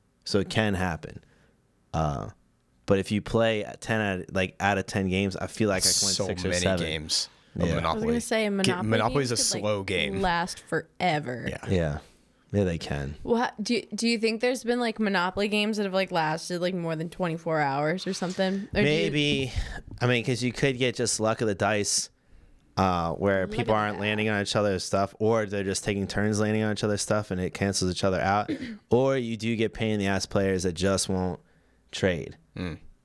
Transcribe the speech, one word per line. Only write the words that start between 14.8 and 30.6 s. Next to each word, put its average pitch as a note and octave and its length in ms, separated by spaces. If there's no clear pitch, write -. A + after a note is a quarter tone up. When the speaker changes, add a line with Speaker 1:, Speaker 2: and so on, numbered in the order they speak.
Speaker 3:
Monopoly G3 500
games G#3 280
that G#3+ 60
have, F#3+ 100
like, F#3+ 180
lasted, E3 500
like, F3+ 120
more E3 220
than E3 140
twenty-four E3 500
hours D3 480
or F#3+ 60
something? F#3+ 420
Or G3 180
do G3 80
you G#3 40
Speaker 1:
Maybe. D3 640
I B2 60
mean, A#2+ 180
'cause B2 160
you B2 100
could C3 280
get B2 160
just A#2 240
luck A2 220
of A#2 60
the G2+ 60
dice, G#2 560
uh, F2 380
where F#2+ 320
Speaker 3:
Look G#2 100
Speaker 1:
people A2+ 200
Speaker 3:
at - 40
Speaker 1:
aren't G#2 180
Speaker 3:
that. G2 40
Speaker 1:
landing G#2+ 280
on G#2 120
each - 140
other's G#2 280
stuff, G2 360
or A2 260
they're G2+ 180
just F#2+ 200
taking G2 240
turns G#2 320
landing G#2+ 240
on G#2+ 80
each G2+ 120
other's G#2 200
stuff G#2+ 260
and F#2 100
it F#2 140
cancels F#2+ 380
each - 120
other F#2+ 180
out. G#2 280
<clears throat> - 180
Or C3+ 260
you A2+ 220
do A2+ 180
get G#2+ 200
pain A2 160
in G#2+ 80
the G2 80
ass G2 180
players G2 380